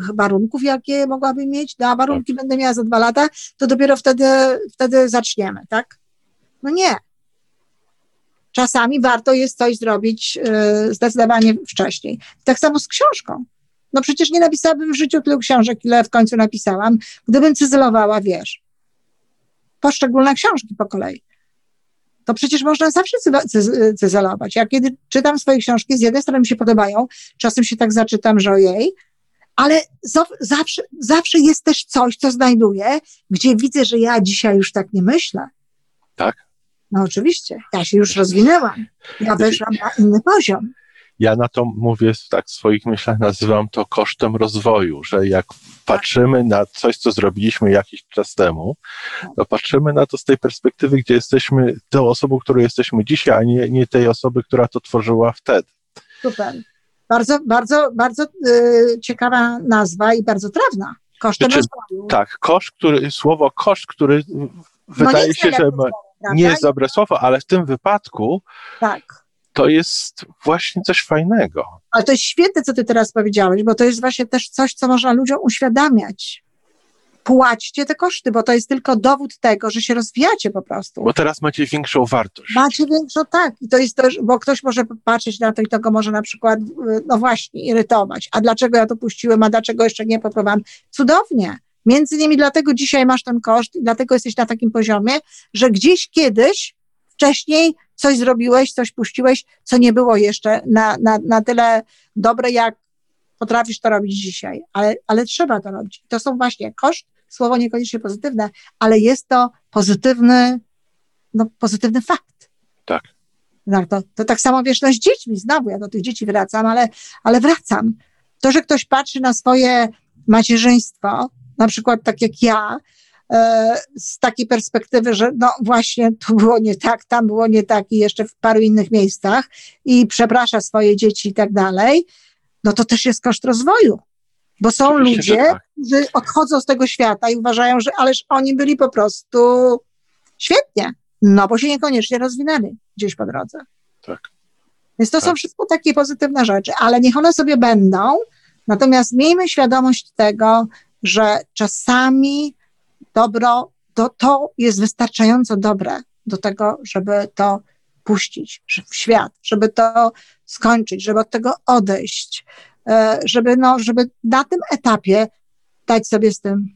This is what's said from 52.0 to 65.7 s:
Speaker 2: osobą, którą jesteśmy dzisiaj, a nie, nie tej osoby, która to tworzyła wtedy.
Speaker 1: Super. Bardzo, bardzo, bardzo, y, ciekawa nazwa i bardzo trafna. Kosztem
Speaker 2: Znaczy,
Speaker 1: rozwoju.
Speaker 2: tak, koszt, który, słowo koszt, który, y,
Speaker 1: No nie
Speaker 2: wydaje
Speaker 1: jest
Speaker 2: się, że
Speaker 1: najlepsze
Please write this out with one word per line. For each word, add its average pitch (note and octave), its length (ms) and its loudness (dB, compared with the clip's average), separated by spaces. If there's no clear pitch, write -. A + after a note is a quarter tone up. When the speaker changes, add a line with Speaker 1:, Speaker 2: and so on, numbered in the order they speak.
Speaker 2:
osobą, C3 320 0
którą B2 220 2
jesteśmy A#2+ 440 0
dzisiaj, C3+ 320 0
a A2 60 2
nie, A#2+ 260 0
nie B2+ 180 0
tej A#2+ 200 2
osoby, A#2+ 360 -2
która B2 240 0
to - 120 -8
tworzyła A2+ 520 0
wtedy. - 360 -2
Speaker 1:
Super. A3 320 -6
Bardzo, A#3 380 0
bardzo, B3 480 0
bardzo, A#3+ 280 -2
y, A#3+ 540 4
ciekawa A#3+ 580 -2
nazwa G#3+ 540 0
i A3+ 100 0
bardzo G#3 260 -4
trafna. C#4 460 -4
Kosztem A3+ 320 0
Speaker 2:
Znaczy, C#4 160 2
Speaker 1:
rozwoju. F#3+ 200 -12
Speaker 2:
tak, G#2 300 -2
koszt, E3+ 320 0
który, C#3+ 400 0
słowo D3+ 400 0
koszt, - 360 -2
który, C#3+ 280 0
y, D3 140 -2
Speaker 1:
No C#3+ 180 -10
nie - 20 -16
Speaker 2:
wydaje B3+ 220 4
Speaker 1:
jest D#4 120 -4
Speaker 2:
się, E4+ 120 2
że C4 60 0
Speaker 1:
najlepsze C#3+ 200 0